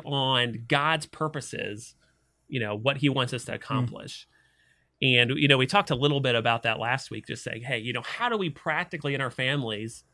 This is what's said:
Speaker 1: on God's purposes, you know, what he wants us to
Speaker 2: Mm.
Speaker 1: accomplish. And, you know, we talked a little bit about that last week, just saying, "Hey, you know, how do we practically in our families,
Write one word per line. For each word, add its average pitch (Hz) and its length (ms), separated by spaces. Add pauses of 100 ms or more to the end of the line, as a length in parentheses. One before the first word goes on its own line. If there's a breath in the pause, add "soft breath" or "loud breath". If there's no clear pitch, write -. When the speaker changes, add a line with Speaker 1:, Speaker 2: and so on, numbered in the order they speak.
Speaker 1:
on 131 640
God's 151 360
purposes, 131 880 (540)
you 131 120
know, 107 140
what 131 240
he 139 120
wants 131 240
us 120 100
to - 80
Speaker 2:
Mm. 107 40
Speaker 1:
accomplish. 110 720 (760)
And, 123 340
you 147 120
know, 139 100
we 127 80
talked 196 240
a 151 40
little 139 260
bit 127 140
about 117 280
that 113 160
last 120 320
week, 110 160
just - 160
saying, 117 200
"Hey, 123 180
you 120 120
know, 120 100
how - 280
do 226 80
we 190 100
practically 151 640
in 139 60
our 131 100
families, 117 840